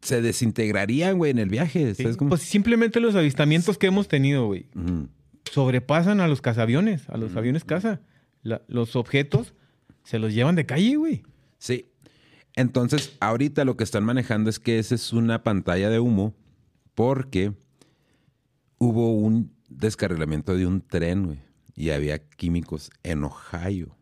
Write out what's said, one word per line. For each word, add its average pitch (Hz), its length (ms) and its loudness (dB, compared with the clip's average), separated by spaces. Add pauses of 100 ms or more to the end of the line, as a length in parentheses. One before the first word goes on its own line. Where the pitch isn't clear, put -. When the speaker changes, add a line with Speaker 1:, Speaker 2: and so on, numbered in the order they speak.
Speaker 1:
se 123 200 -2
desintegrarían, 113 960 0
güey, 156 140 2
en 123 80 2
el 101 100 0
viaje, 139 460 0
Speaker 2:
Sí, 127 80 -6
Speaker 1:
¿sabes 120 140 0
cómo? 143 120 2
Speaker 2:
pues 175 140 2
simplemente 226 580 2
los 226 140 2
avistamientos 160 640 2
que 196 100 2
hemos 196 200 2
tenido, 139 400 2
güey, 98 260 -4
Speaker 1:
Ujú. 85 360 -4 (420)
Speaker 2:
sobrepasan 143 720 2
a 175 60 2
los 143 140 0
cazaviones, 127 680 0
a - 80 -8
los 110 140 -6
Speaker 1:
Ujú. 90 80 -4
Speaker 2:
aviones 127 260 -2
caza. 185 360 -4 (400)
La, 113 260 -6
los 117 280 -4
objetos 139 580 -2 (520)
se - 120 -6
los 110 160 -2
llevan 131 220 2
de 151 100 0
calle, 175 300 0
güey. 302 280 -2 (340)
Speaker 1:
Sí. - 340 -8 (680)
Entonces, 127 600 0
ahorita 139 460 0
lo 127 100 0
que - 80 -2
están 104 220 0
manejando 113 440 0
es 107 100 -4
que 113 200 0
esa 113 160 0
es - 160 -6
una 117 320 0
pantalla 95 460 0
de 113 100 2
humo 110 340 2 (600)
porque 123 580 0 (1300)
hubo 117 400 2
un 110 340 2 (160)
descarrilamiento 80 880 -2
de 92 120 2
un 90 140 0
tren, 90 440 -2
güey, 73 140 -8 (360)
y 78 140 -4
había 73 300 -2 (100)
químicos 85 640 -6 (120)
en 78 200 -4
Ohio. 85 800 -8